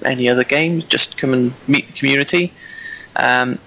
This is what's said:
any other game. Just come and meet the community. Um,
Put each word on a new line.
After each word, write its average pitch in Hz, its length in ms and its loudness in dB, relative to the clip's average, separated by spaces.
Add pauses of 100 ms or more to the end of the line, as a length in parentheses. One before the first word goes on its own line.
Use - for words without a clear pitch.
any 127 240 0
other 123 140 4
game. 160 400 0
Just - 340 -4
come 135 160 0
and 127 200 2 (140)
meet 139 200 2
the - 60 -20
community. 143 600 0 (600)
Um, 123 520 0